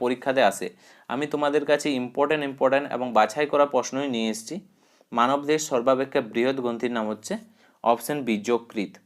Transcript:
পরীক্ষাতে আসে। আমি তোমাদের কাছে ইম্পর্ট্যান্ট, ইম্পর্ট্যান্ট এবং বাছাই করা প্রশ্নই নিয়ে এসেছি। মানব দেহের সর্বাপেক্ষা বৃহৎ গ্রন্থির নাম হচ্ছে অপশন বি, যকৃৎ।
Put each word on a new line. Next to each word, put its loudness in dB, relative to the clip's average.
পরীক্ষাতে 0
আসে। -8
আমি -2
তোমাদের 0
কাছে 2
ইম্পর্ট্যান্ট, 0
ইম্পর্ট্যান্ট 2
এবং -4
বাছাই 2
করা 6
প্রশ্নই -2
নিয়ে 0
এসেছি। -10
মানব 2
দেহের 2
সর্বাপেক্ষা 2
বৃহৎ 0
গ্রন্থির -2
নাম -2
হচ্ছে -8
অপশন 0
বি, 2
যকৃৎ। -2